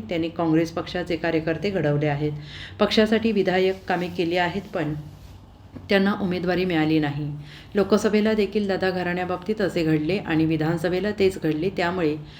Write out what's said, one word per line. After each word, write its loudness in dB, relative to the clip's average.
त्यांनी -2
काँग्रेस 2
पक्षाचे -4
कार्यकर्ते 0
घडवले 0
आहेत. 0
पक्षासाठी 2
विधायक 2
कामे -2
केली -2
आहेत, 0
पण -2
त्यांना 4
उमेदवारी 0
मिळाली 2
नाही. -2
लोकसभेला 4
देखील 0
दादा 0
घराण्याबाबतीत -2
असे 2
घडले 2
आणि 0
विधानसभेला 0
तेच 0
घडले, 0
त्यामुळे 0